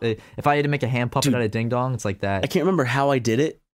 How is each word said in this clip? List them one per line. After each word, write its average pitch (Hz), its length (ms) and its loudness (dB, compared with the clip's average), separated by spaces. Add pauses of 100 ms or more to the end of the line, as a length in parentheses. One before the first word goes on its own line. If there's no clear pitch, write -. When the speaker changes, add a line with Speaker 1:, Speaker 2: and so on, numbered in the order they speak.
Speaker 1:
uh, 113 120 0 (220)
if - 120 -2
I 147 80 4
had 147 80 2
to 143 40 0
make 143 140 -2
a 120 60 -2
hand 120 240 -2
puppet 135 180 0
Speaker 2:
Dude, 123 60 4
Speaker 1:
out 120 60 0
of 110 100 0
Ding 113 160 -2
Dong, 123 260 -2
it's 113 100 -8
like 98 160 -4
that. 98 220 -2
Speaker 2:
I - 60 -2
can't 170 160 0
remember 180 200 2
how 139 260 0
I 135 100 2
did 113 180 0
it. 156 220 0 (180)